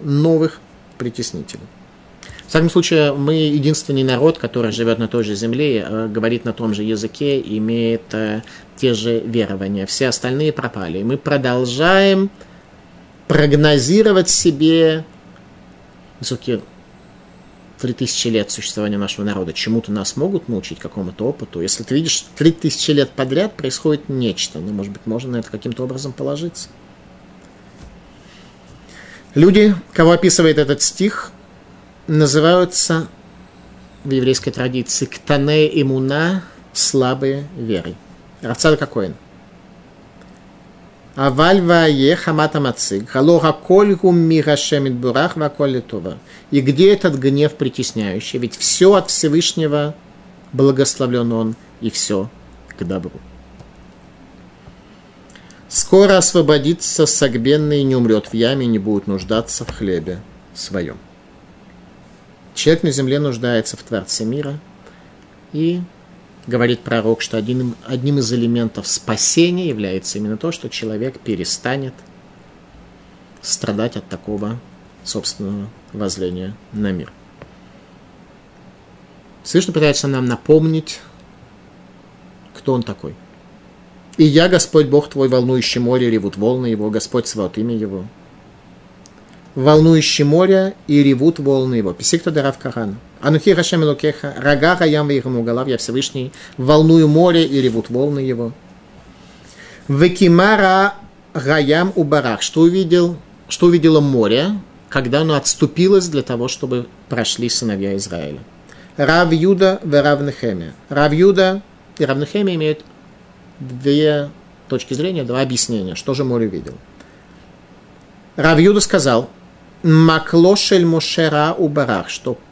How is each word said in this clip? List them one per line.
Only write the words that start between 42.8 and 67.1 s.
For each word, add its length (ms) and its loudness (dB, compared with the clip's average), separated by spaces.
халога 420 4
кольгу 600 2
мигашем 760 2
идбурах 480 -2
ва 120 -2
коль 240 -2
летова". 460 -8
И 100 2
где 340 4
этот 220 0
гнев 380 0
притесняющий? 840 -6
Ведь 180 -6
все 380 4
от 160 0
Всевышнего, 840 -2
благословлен 800 2
он, 240 -2
и 100 -4
все 400 -4
к 60 -8
добру. 280 -6
"Скоро 480 4
освободится 880 0
согбенный, 760 0
не 140 0
умрет 320 2
в 60 -10
яме, 320 0
не 120 0
будет 300 -2
нуждаться 560 -4
в 120 -10
хлебе 440 -6
своем". 420 -8
Человек 300 2
на 80 0
земле 260 -2
нуждается 580 -2
в 60 -20
Творце 420 -6
мира, 340 -6
и 280 -2
говорит 340 0
пророк, 420 0